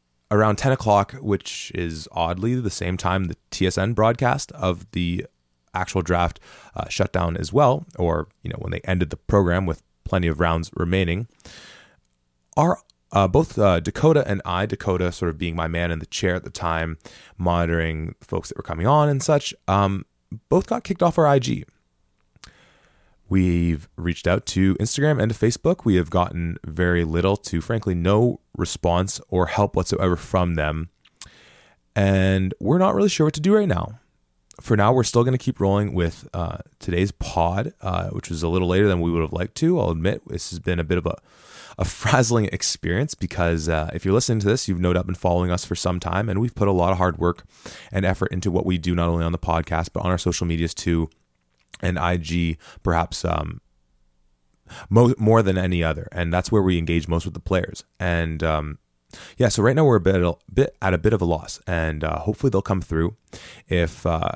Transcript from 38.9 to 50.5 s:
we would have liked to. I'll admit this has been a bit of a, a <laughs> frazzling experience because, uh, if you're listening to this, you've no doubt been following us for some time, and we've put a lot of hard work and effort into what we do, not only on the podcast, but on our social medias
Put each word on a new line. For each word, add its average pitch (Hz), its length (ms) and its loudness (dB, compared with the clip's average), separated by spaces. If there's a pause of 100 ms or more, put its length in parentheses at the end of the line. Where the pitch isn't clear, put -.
we 85 80 0
would 82 120 0
have 76 120 -4
liked 90 220 -6
to. 165 240 2
I'll 92 100 0
admit 85 380 -2
this - 240 -8
has 87 80 -10
been 87 200 -2
a 85 40 0
bit 90 140 0
of 82 80 -2
a, - 100 -4 (600)
a 98 80 -2
<laughs> - 0 -
frazzling 113 640 0
experience 92 680 -4
because, 85 560 -2
uh, 78 240 -2
if 82 100 -8
you're 95 100 2
listening 113 260 2
to 101 80 0
this, 120 200 0
you've 87 140 -2
no 90 100 2
doubt 87 140 0
been 87 100 -4
following 90 340 2
us 87 140 -2
for 87 120 -4
some 90 220 -2
time, 92 300 -2
and 98 140 0
we've 120 140 -2
put 101 120 2
a 98 60 4
lot 90 180 4
of 90 60 2
hard 90 220 0
work 87 260 0 (440)
and 95 160 -2
effort 95 280 -2
into 92 180 -2
what 85 140 0
we 92 120 0
do, 87 180 -2
not 85 120 2
only 85 160 0
on 82 80 0
the 87 60 -4
podcast, 82 560 -2
but - 100 -6
on 90 80 0
our 90 60 0
social 90 280 -2
medias 82 280 -2